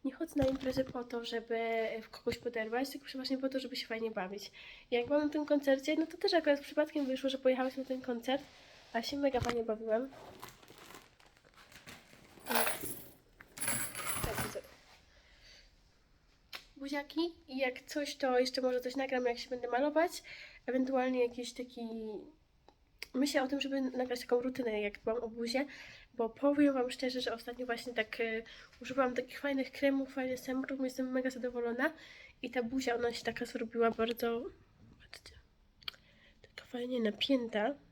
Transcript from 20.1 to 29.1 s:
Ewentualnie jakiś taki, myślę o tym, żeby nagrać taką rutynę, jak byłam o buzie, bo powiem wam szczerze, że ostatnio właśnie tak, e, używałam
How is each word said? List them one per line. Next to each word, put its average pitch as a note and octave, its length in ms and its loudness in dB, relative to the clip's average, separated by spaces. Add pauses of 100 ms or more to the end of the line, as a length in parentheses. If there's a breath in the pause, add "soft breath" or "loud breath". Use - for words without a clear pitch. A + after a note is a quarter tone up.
Ewentualnie B3+ 600 4
jakiś A#3+ 260 -6
taki, B3 280 -10 (1300)
myślę C#4 300 4
o C4 40 0
tym, C#4 140 0
żeby C4+ 200 0
nagrać B3+ 380 -2
taką B3 220 4
rutynę, A#3+ 400 0
jak G#3 180 -2
byłam A#3 240 -2
o A3+ 40 -6
buzie, A#3 380 0 (480 loud breath)
bo A3+ 160 0
powiem C#4+ 440 6
wam B3+ 180 0
szczerze, B3+ 300 -2
że A#3+ 120 -2
ostatnio A#3+ 320 -8
właśnie A#3+ 280 -4
tak, A3 260 -2
e, A3+ 240 -2 (380 loud breath)
używałam B3+ 320 2